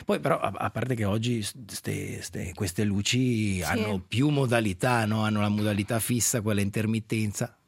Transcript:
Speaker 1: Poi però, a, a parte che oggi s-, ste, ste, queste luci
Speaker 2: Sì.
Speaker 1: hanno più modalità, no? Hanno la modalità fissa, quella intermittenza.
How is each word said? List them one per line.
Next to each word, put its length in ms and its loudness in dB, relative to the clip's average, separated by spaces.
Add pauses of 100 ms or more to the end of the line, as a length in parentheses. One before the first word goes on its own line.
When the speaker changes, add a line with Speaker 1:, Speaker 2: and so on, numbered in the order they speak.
Speaker 1:
Poi 140 0
però, 220 2
a, 160 -2
a 140 -2
parte 240 -2
che 100 -2
oggi 380 0
s-, 120 -6 (120)
ste, 560 -8
ste, 320 -8
queste 300 -2
luci 720 0
Speaker 2:
Sì. 60 -2
Speaker 1:
hanno 440 0
più 240 2
modalità, 760 2
no? 160 2
Hanno 180 2
la 80 2
modalità 500 0
fissa, 420 0
quella 220 2
intermittenza. 920 -2 (120)